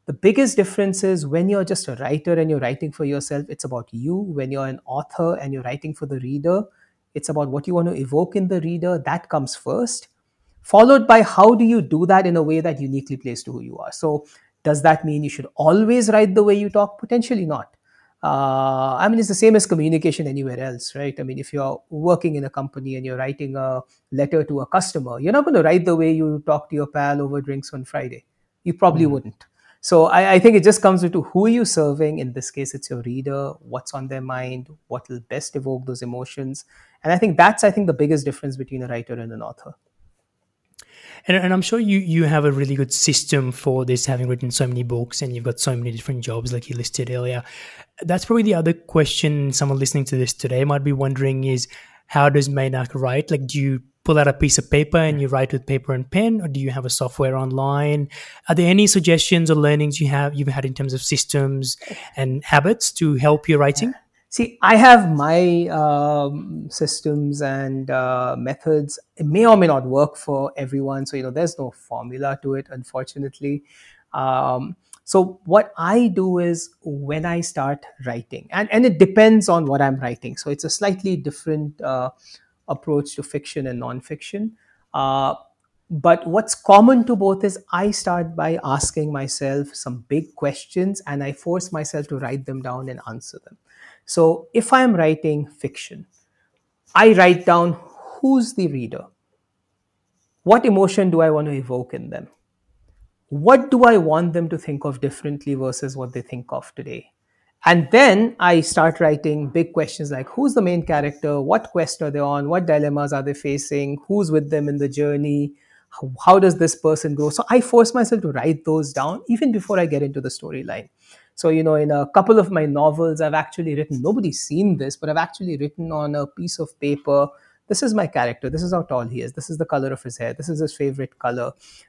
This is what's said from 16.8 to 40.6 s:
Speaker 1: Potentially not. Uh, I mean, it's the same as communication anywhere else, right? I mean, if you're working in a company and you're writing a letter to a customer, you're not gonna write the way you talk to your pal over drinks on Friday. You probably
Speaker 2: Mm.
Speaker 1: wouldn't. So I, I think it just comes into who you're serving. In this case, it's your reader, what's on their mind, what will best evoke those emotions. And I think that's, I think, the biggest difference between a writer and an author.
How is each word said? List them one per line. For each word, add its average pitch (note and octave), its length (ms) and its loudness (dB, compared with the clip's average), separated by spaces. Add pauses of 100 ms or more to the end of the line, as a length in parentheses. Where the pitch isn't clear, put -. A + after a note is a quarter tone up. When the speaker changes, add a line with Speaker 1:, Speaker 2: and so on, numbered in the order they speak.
Speaker 1:
Potentially A3+ 480 -2
not. C#3+ 300 -8 (480)
Uh, C3+ 760 0
I G3 80 2
mean, A3+ 100 2
it's G#3+ 80 2
the G3+ 80 -2
same A3 220 6
as G#3 100 4
communication D#3 600 0
anywhere C3+ 320 -6
else, B2+ 340 -10
right? C#3 240 -8
I C3 60 -8
mean, C3 160 -10
if - 120 -14
you're C#3 380 -6
working E3 460 0
in C#3 80 -6
a C3+ 60 -10
company C3+ 440 -10
and B2+ 100 -10
you're B2+ 120 -8
writing C3+ 400 -8
a C3 260 -6 (300)
letter C#3+ 320 0
to C#3+ 160 -4
a C3+ 60 -8
customer, C3+ 520 -4
you're D#3 140 -2
not C#4+ 120 4
gonna B3+ 180 4
write E3 220 4
the F3 120 2
way D#3+ 160 4
you D#3 340 0
talk D3+ 240 -2
to D#3+ 60 -6
your C#3+ 100 -2
pal C#3+ 340 -2
over C#3+ 200 -4
drinks C#3 320 -10
on C3 120 -12
Friday. B2+ 400 -10 (380)
You E3+ 120 -4
probably E3 320 4
Speaker 2:
Mm. C#3+ 40 2
Speaker 1:
wouldn't. B2 360 -8 (340)
So E3 240 6
I, F#3+ 300 4
I F#3 40 8
think A3+ 160 8
it F#3+ 80 6
just G#3 180 6
comes F#3+ 220 4
into F3 200 -2
who G3 260 0
you're A#3 160 2
serving. D3+ 560 -2
In B2+ 120 -8
this B2 200 -12
case, C3+ 200 -8
it's - 160 -14
your B2 140 -10
reader, C3+ 560 -8
what's A#2+ 340 -14
on C3+ 140 -10
their C3 140 -10
mind, B2+ 480 -10 (180)
what B2+ 220 -12
will B2 100 -12 (100)
best - 280 -10
evoke C3 300 -8
those B2 160 -10
emotions. B2+ 640 -12 (380)
And D#3+ 100 0
I F3+ 60 2
think F3+ 180 0
that's, G#3 280 6
I G3+ 80 6
think, G3 160 0
the D#3+ 40 0
biggest D3 320 0
difference C#3 320 -8
between C3 280 -10
a - 20 -12
writer A#2+ 280 -10
and A#2 180 -12
an A2 100 -14
author. A2+ 320 -16 (1500)